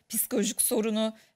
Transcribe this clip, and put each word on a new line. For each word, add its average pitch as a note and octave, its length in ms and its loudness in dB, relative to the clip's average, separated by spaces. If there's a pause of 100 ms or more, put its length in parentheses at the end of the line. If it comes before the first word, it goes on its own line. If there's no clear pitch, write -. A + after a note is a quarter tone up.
psikolojik A3+ 540 0
sorunu, A3 540 0 (200)